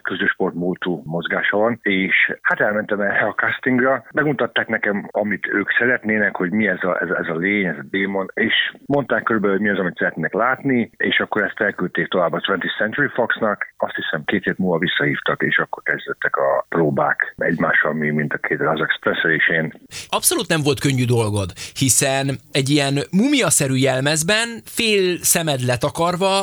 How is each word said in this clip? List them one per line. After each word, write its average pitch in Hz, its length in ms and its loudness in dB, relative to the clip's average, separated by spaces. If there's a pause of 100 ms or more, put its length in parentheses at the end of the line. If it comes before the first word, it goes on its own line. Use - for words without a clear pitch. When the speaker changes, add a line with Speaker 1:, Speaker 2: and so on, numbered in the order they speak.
Speaker 1:
közös 95 280 -2
sportmúltú 87 760 -2
mozgása 98 520 -2
van, 113 240 0
és 95 340 0 (260)
hát - 180 0
elmentem 104 420 0
erre 101 240 0
a 101 80 -2
castingra, 127 800 0
megmutatták 127 560 0
nekem, 104 440 -2
amit 104 360 -2
ők 98 320 0
szeretnének, 107 560 0
hogy 90 160 0
mi 107 160 2
ez 92 160 -2
a, 87 180 0
ez, 85 80 -4
ez 87 180 -2
a 82 100 -2
lény, 98 280 0
ez 78 120 -2
a - 120 -12
démon, 98 440 -2
és 110 200 0 (320)
mondták 135 380 0
körülbelül, 101 340 2
hogy 101 80 0
mi 104 60 2
az, 98 80 0
amit 90 180 -2
szeretnének 87 360 -2
látni, 123 640 2
és - 220 0
akkor 104 240 0
ezt - 160 -6
elküldték 92 480 -2
tovább 87 260 0
a - 60 -2
Twentieth - 380 -2
Century 110 300 0
Foxnak, - 680 -2
azt - 180 -4
hiszem - 300 -6
két 101 180 0
hét 90 140 -2
múlva 92 200 2
visszahívtak, 73 680 -2
és - 140 0
akkor - 260 -4
kezdődtek - 520 -4
a 69 340 2
próbák 73 680 0
egymással, 80 560 0
mi 76 160 -2
mind 76 240 -2
a - 140 -6
két 78 120 -2
Razak 78 320 0
Spencer 82 400 0
és 80 180 2
én. 80 240 0 (360)
Speaker 2:
Abszolút 220 380 0
nem 165 160 2
volt 139 160 2
könnyű 131 260 2
dolgod, 107 440 2 (240)
hiszen 135 640 2 (140)
egy 135 180 0
ilyen 143 240 4 (180)
mumiaszerű 190 640 4
jelmezben, 151 720 2 (180)
fél 196 560 2
szemed 156 440 0
letakarva, 165 760 0